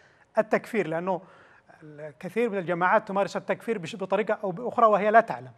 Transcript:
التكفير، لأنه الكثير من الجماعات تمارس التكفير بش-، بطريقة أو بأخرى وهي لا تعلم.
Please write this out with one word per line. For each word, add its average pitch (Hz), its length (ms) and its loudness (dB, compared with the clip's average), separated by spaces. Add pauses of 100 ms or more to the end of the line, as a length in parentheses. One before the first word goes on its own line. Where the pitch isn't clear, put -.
(380)
التكفير، 214 480 0
لأنه 170 340 -4 (640)
الكثير 156 680 -6
من 196 80 -4
الجماعات 180 500 0
تمارس 196 280 -2
التكفير 208 420 -4
بش-، 185 180 -10
بطريقة 202 480 -2
أو 196 60 -4
بأخرى 233 360 2
وهي 214 240 4
لا 208 100 8
تعلم. 127 380 -2